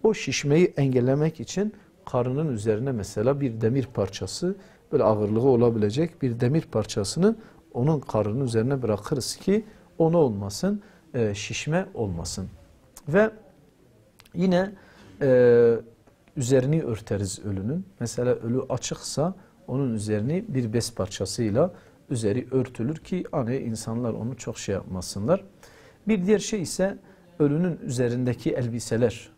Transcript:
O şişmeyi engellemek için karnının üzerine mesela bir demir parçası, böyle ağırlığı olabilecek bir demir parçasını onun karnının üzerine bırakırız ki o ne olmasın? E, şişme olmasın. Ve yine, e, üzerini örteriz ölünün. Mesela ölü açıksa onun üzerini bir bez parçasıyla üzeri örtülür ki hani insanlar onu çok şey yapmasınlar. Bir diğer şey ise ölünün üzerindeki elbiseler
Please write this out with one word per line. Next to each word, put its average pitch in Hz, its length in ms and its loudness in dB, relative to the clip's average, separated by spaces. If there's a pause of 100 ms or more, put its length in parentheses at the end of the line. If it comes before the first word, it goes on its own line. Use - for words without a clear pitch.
O 220 120 4
şişmeyi 147 520 2
engellemek 139 720 2
için 202 340 -4 (320)
karnının 131 460 -2
üzerine 110 400 0
mesela 117 480 -2
bir 113 200 -4
demir 120 260 2
parçası, 117 680 -4 (360)
böyle 127 120 4
ağırlığı 107 440 4
olabilecek 120 760 2
bir 120 180 -2
demir 139 220 2
parçasını 117 720 0 (380)
onun 143 260 2
karnının 107 440 -2
üzerine 120 380 0
bırakırız 110 540 -2
ki 214 280 0 (340)
o 160 140 4
ne 170 40 4
olmasın? 135 680 0 (320)
E, 110 200 0
şişme 156 600 -4
olmasın. 92 540 -6 (600)
Ve 208 220 4 (1040)
yine, 185 380 2 (500)
e, 120 520 8 (600)
üzerini 135 460 2
örteriz 101 640 -4
ölünün. 104 420 -4 (140)
Mesela 120 340 0
ölü 120 340 -2
açıksa - 680 -4 (320)
onun 127 280 -2
üzerini 107 540 -2
bir 120 240 -2
bez 117 220 -2
parçasıyla 107 760 -2 (380)
üzeri 120 400 -2
örtülür 131 460 -2
ki 185 360 -6
hani 127 240 -2
insanlar 113 560 -4
onu 113 240 -6
çok - 220 -10
şey - 160 -4
yapmasınlar. 92 720 -4 (640)
Bir 196 180 0
diğer 208 120 4
şey 202 240 -4
ise 190 360 -2 (400)
ölünün 156 440 2
üzerindeki 123 680 0
elbiseler 117 880 -2